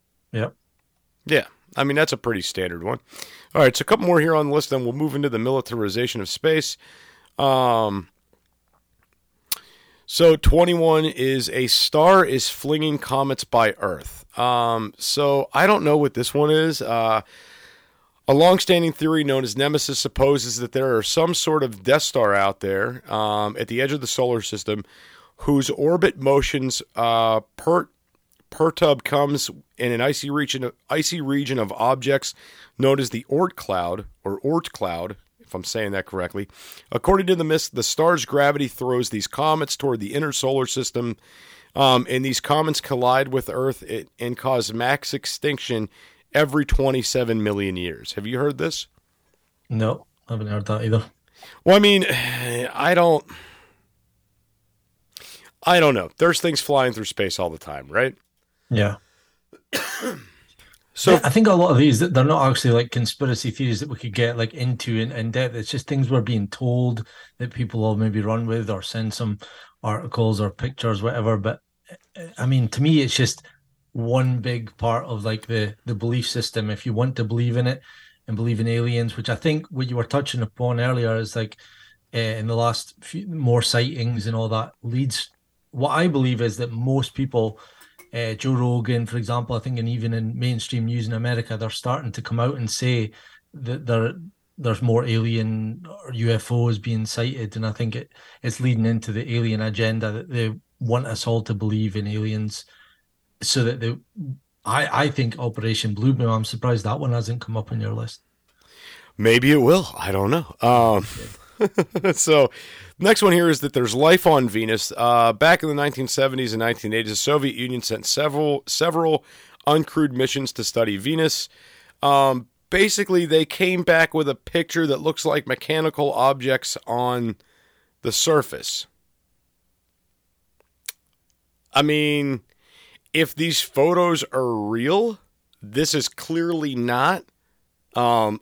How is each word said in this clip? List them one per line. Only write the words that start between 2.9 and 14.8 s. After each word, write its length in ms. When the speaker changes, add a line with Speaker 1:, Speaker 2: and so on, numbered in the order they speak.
Speaker 2:
All 60
right, 160
so 60
a 20
couple 220
more 140
here 140
on 140
the 60
list, 160
then 140
we'll 100
move 200
into 140
the 100
militarization 840
of 80
space. 500
Um, 720
so 280
twenty-one 680
is 460
"A 160
star 580
is 240
flinging 500
comets 460
by 340
Earth." 460
Um, 600